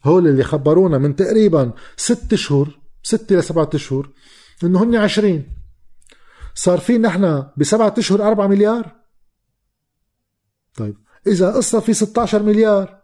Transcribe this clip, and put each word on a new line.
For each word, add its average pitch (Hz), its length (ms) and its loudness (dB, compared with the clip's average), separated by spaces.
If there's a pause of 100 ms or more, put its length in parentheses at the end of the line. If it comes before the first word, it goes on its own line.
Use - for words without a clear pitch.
هول 170 220 4
اللي 135 160 2
خبرونا 151 540 2
من 139 180 -2
تقريبا 185 560 2 (260)
ست - 360 -2
أشهر، 143 460 -2 (240)
ستة 214 320 -2
لسبعة 160 380 -2
أشهر، 139 360 -6 (540)
إنه 180 200 2
هن 233 120 0
عشرين. 208 520 0 (1080)
صار 180 220 0
في 233 200 0
نحن 180 460 0 (140)
بسبعة 208 400 0
أشهر 202 300 0
أربعة 202 200 0
مليار؟ 208 480 0 (1800)
طيب، 104 200 -10 (300)
إذا 190 240 2
قصة 233 280 -2
في 226 140 -2
ستاشر 214 500 -2
مليار 208 600 2